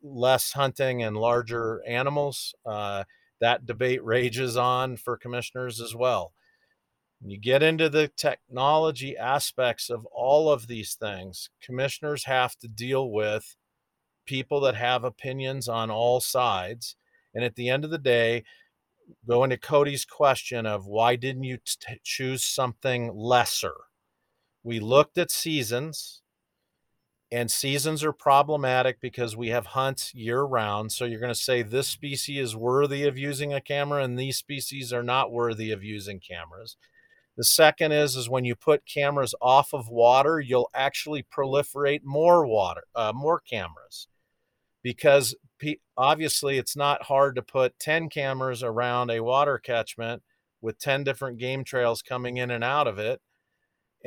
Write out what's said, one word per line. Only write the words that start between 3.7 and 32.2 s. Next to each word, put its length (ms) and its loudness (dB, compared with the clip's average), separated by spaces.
rages 540 0
on 400 0
for 200 -6
commissioners 640 -8
as 140 -10
well. 380 0
When 120 -14
you 80 -12
get 240 4
into 260 4
the 260 2
technology 1000 0
aspects 720 -2
of 180 -8
all 440 4
of 160 0
these 280 -10
things, 540 -10
commissioners 640 -6
have 320 0
to 100 -18
deal 420 -4
with 460 -4
people 360 -2
that 140 2
have 280 0
opinions 640 -6
on 220 -2
all 300 2
sides. 760 -2
And 100 -6
at 120 -4
the 140 -4
end 160 0
of 60 -8
the 60 -4
day, 460 2
going 220 4
to 80 -2
Cody's 480 2
question 600 0
of 220 -4
why 280 4
didn't 280 -6
you 140 -8
t-, 460 -10
choose 400 -4
something 720 -2
lesser? 600 0
We 160 -4
looked 380 4
at 120 0
seasons, 920 -4
and 200 -2
seasons 520 -2
are 100 0
problematic 840 4
because 380 -6
we 120 -6
have 180 -2
hunts 460 -4
year 300 -2
round. 480 -2
So 140 -6
you're 140 -6
gonna 160 -4
say 260 0
this 260 -2
species 640 -6